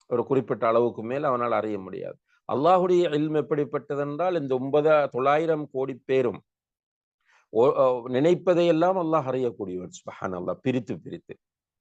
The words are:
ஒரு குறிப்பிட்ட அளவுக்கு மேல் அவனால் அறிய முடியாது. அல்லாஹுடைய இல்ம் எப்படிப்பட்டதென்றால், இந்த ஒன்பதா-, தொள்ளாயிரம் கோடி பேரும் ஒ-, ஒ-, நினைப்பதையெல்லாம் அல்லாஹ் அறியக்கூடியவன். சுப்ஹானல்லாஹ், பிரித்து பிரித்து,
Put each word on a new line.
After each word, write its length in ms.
ஒரு 200
குறிப்பிட்ட 420
அளவுக்கு 400
மேல் 180
அவனால் 300
அறிய 260
முடியாது. 320
அல்லாஹுடைய 540
இல்ம் 260
எப்படிப்பட்டதென்றால், 960
இந்த 180
ஒன்பதா-, 460
தொள்ளாயிரம் 500
கோடி 200
பேரும் 320
ஒ-, 300
ஒ-, 320
நினைப்பதையெல்லாம் 880
அல்லாஹ் 300
அறியக்கூடியவன். 680
சுப்ஹானல்லாஹ், 640
பிரித்து 380
பிரித்து, 300